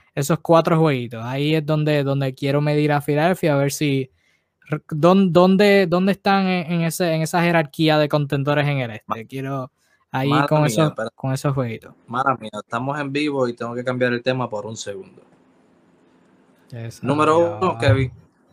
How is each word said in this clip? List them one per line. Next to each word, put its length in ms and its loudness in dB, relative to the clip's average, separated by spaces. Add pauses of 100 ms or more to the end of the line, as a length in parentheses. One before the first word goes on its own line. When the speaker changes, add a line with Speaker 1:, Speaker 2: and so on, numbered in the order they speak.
(140)
Speaker 1:
esos 260 0
cuatro 380 4
jueguitos, 440 0
ahí 320 -2
es 120 0
donde, 360 0
donde 320 -2
quiero 260 0
medir 320 2
a 100 0
Filadelfia, 520 0
a 40 2
ver 140 0
si, 380 -2 (600)
r-, 180 -6
dón-, 440 4
dónde, 540 6
dónde 260 0
están 340 0
en, 260 -2
en 80 0
ese, 320 -2
en 100 0
esa 200 0
jerarquía 560 2
de 100 2
contendores 580 0
en 120 0
el 140 -4
este. 140 -16
Speaker 2:
Ma-, 100 -6 (120)
Speaker 1:
Quiero 420 -8 (400)
ahí 200 -2
Speaker 2:
mala 180 2
Speaker 1:
con 120 2
Speaker 2:
mía, 80 2
Speaker 1:
esos, 200 2
Speaker 2:
espera. 260 -6
Speaker 1:
con 200 -6
esos 180 -2
jueguitos. 420 -6 (120)
Speaker 2:
Mala 340 -2
mía, 140 -14
estamos 440 -6
en 140 -6
vivo 340 -2
y 60 -4
tengo 220 -10
que 100 -8
cambiar 300 -2
el 80 -4
tema 260 -2
por 180 -8
un 120 -12
segundo. 440 -14 (1500)
Speaker 1:
Esa 340 -12
Speaker 2:
Número 320 2
Speaker 1:
mía. 220 0
Speaker 2:
uno, 180 -2
Kevin, 340 2 (400)